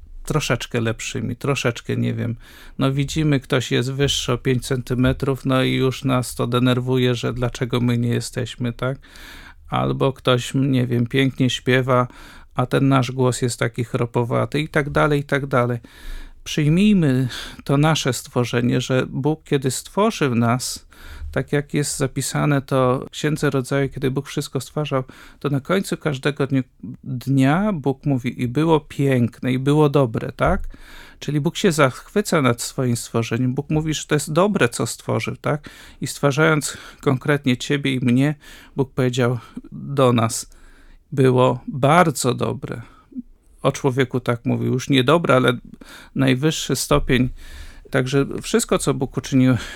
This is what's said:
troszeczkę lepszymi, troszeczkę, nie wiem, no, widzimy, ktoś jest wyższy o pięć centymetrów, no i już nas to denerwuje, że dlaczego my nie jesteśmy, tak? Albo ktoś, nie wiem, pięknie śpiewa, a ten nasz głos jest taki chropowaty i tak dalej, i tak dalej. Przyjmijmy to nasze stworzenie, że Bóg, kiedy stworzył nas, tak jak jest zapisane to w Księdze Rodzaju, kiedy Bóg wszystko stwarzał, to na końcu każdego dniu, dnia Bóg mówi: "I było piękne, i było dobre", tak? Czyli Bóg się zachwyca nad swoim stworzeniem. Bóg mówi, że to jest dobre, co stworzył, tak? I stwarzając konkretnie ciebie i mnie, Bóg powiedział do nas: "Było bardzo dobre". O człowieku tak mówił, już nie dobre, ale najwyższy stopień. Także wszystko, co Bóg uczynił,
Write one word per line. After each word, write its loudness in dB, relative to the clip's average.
troszeczkę -2
lepszymi, -4
troszeczkę, -2
nie 0
wiem, -4
no, 2
widzimy, 0
ktoś -2
jest 0
wyższy 0
o 0
pięć -2
centymetrów, 0
no 2
i 0
już -2
nas -2
to -2
denerwuje, 2
że -4
dlaczego -2
my 2
nie 0
jesteśmy, -4
tak? -4
Albo 0
ktoś, 0
nie 0
wiem, 0
pięknie 0
śpiewa, 2
a 0
ten 2
nasz 2
głos 0
jest -4
taki -2
chropowaty -2
i -4
tak -2
dalej, 2
i -4
tak -2
dalej. 0
Przyjmijmy 2
to 2
nasze 2
stworzenie, 0
że 0
Bóg, -2
kiedy -2
stworzył 0
nas, 0
tak -4
jak -2
jest -2
zapisane -2
to 0
w -16
Księdze -2
Rodzaju, 0
kiedy -2
Bóg -6
wszystko -6
stwarzał, -4
to -4
na 0
końcu -2
każdego -2
dniu, 0
dnia 2
Bóg -2
mówi: -2
"I 0
było 2
piękne, 0
i 0
było 4
dobre", 0
tak? 0
Czyli -2
Bóg -2
się 4
zachwyca 0
nad 2
swoim -2
stworzeniem. -2
Bóg -6
mówi, -2
że -6
to 0
jest -2
dobre, 2
co -4
stworzył, -4
tak? -4
I -6
stwarzając 0
konkretnie 0
ciebie -2
i -2
mnie, 4
Bóg -2
powiedział 0
do 2
nas: 0
"Było 4
bardzo 4
dobre". -6
O 2
człowieku 0
tak -4
mówił, 0
już -4
nie 4
dobre, 4
ale 4
najwyższy 0
stopień. 2
Także 2
wszystko, 0
co 0
Bóg -4
uczynił, 4